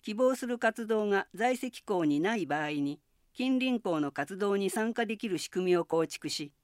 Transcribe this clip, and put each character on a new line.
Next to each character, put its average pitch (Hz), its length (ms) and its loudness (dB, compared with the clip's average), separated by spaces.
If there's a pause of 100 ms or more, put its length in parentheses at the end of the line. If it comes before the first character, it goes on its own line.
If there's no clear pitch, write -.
希 214 120 -6
望 254 200 4
す 247 120 -6
る 240 120 -4
活 226 280 0
動 214 200 2
が 196 280 2
在 240 220 0
籍 - 280 -8
校 180 200 0
に 147 160 4
な 214 160 0
い 170 100 -2
場 147 180 -2
合 151 60 -4
に、 143 300 -4 (340)
近 254 240 0
隣 247 220 0
校 165 200 0
の 143 120 0
活 147 260 -4
動 202 180 2
に 196 140 2
参 220 240 -2
加 233 120 0
で 214 100 -6
き 226 120 -6
る 170 100 -2
仕 - 120 -8
組 185 160 0
み 180 100 6
を 170 80 2
構 160 220 2
築 - 220 -10
し 143 240 -6 (120)